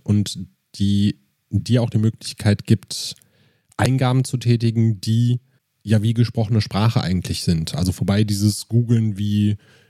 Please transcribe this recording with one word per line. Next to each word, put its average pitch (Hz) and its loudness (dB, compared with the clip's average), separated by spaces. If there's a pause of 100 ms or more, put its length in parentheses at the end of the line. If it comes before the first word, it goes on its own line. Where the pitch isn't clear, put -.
und 104 -2 (340)
die 101 0 (300)
dir 110 0
auch 117 -2
die - 0
Möglichkeit - -2
gibt, - -2 (640)
Eingaben 131 2
zu - -6
tätigen, 113 2
die 120 0 (460)
ja 104 2
wie 113 0
gesprochene 113 0
Sprache 185 0
eigentlich 92 -4
sind. 80 -2
Also 90 -2
vorbei 101 0
dieses 104 -2
Googeln 113 0
wie, 104 0 (340)